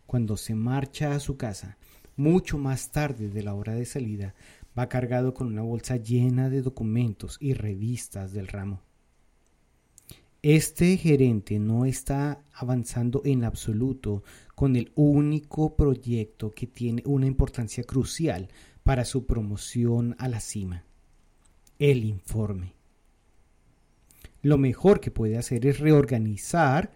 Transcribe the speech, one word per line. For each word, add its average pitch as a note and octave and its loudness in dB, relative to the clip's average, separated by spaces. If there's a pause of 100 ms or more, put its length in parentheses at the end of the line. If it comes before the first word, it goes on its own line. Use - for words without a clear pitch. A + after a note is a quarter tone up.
Cuando G#2+ -2
se - -6
marcha C3 -2
a C#3+ -2
su C3+ -6
casa, G2+ -10 (400)
mucho D#3+ 2
más C3+ -4
tarde B2 -2
de G#2 -6
la G2+ -4
hora G#2 -6
de A#2+ -4
salida, G#2+ -8 (440)
va B2 -2
cargado B2+ 0
con B2+ -6
una G#2+ -4
bolsa A#2 -4
llena B2 2
de C3+ 0
documentos A2+ -2
y C#3 -2
revistas G#2 -6
del G2 -8
ramo. G2 -8 (1600)
Este D#3+ 4
gerente B2+ 2
no A2+ 0
está C#3 -2 (120)
avanzando B2 -2
en B2+ 2
absoluto A2+ -4 (320)
con C3+ 2
el A#2 -2
único D3+ 2
proyecto A#2+ 0
que B2 -8
tiene A#2 -4
una C3+ 2
importancia B2+ -2
crucial A2+ -2 (360)
para B2 4
su - -4
promoción A#2 0
a C3 -6
la A2+ -4
cima: F#2 -8 (920)
el C3 4
informe. G2+ -4 (1700)
Lo D3 6
mejor C#3+ 4
que - -6
puede A2 -2
hacer A#2+ -2
es C#3 2
reorganizar C#3 4